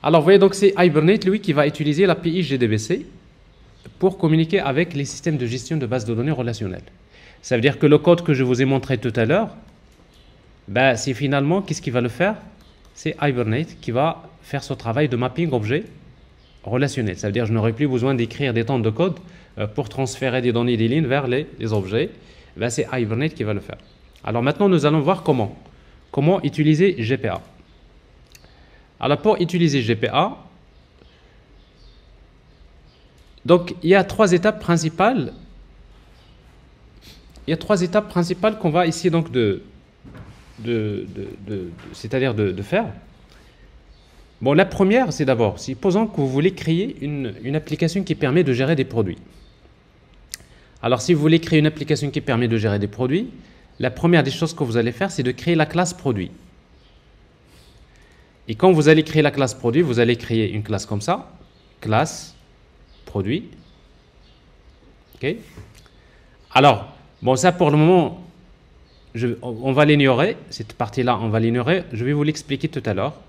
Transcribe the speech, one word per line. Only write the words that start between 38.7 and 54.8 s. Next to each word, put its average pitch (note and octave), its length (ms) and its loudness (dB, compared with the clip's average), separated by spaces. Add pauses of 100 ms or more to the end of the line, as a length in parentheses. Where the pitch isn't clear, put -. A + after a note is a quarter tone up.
essayer E3 220 -2
donc D#3+ 200 0
de, A2 340 0 (960)
de, G#2+ 540 -4
de, G2 140 -12 (180)
de, G#2+ 100 -8
de, F2+ 140 -10 (220)
c'est-à-dire B2+ 420 -4
de, G#2 180 0
de F2+ 100 -8
faire. F#3+ 240 -2 (1600)
Bon, C3 120 2
la F#3 120 6
première, G3 460 2
c'est D3 140 -2
d'abord, A2+ 340 0
supposons G3+ 480 0
que A3 80 -10
vous C3+ 140 0
voulez D3+ 240 0
créer F3 480 -2
une, C#3 320 -6 (100)
une C#3 140 -4
application D#3+ 460 -4
qui D#3+ 120 -4
permet D3+ 300 2
de C3 80 2
gérer C3+ 240 0
des C3 80 0
produits. G#2+ 320 -2 (1600)
Alors, A#2 200 0
si F3 120 2
vous D3 80 2
voulez D#3+ 180 4
créer E3 200 2
une D3+ 60 4
application D3 460 -2
qui D3 100 -6
permet A#2+ 260 0
de A2+ 100 2
gérer G#2 220 0
des G#2 80 -2
produits, C3 420 -2 (500)
la B2+ 100 -2
première E3 340 2
des C3+ 80 -2
choses D#3 220 -4
que - 100 -6
vous A2+ 120 -4
allez A#2+ 160 2